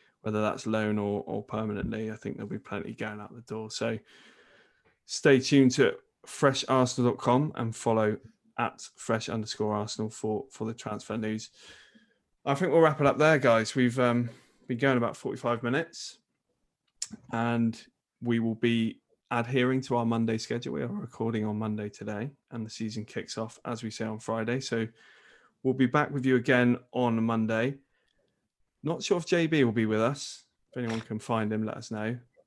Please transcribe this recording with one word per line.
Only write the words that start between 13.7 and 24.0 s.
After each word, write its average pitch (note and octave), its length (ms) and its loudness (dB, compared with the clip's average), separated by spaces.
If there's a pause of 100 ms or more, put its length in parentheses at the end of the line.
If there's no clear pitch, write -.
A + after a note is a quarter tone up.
We've, B2+ 240 2
um, A#2+ 320 2 (360)
been A#2+ 120 -4
going C3+ 200 4
about A#2 180 0
forty-five A#2 460 -2
minutes, - 560 -4 (1120)
and A#2 480 0 (420)
we A#2 160 2
will A2+ 160 0
be A#2 460 0 (300)
adhering B2 520 2
to B2+ 140 -2
our A#2 100 2
Monday A2+ 320 2
schedule. A#2+ 360 -6
We C#3+ 80 -4
are A#2+ 40 -2
recording A#2 580 -4
on G#2+ 140 -2
Monday G#2+ 300 -4
today, G#2 420 -8 (200)
and A#2 140 -8
the G#2+ 60 -10
season A2 340 -8
kicks - 340 -10
off, A2+ 260 -8
as A#2 180 -8
we A2+ 80 -8
say, - 140 -8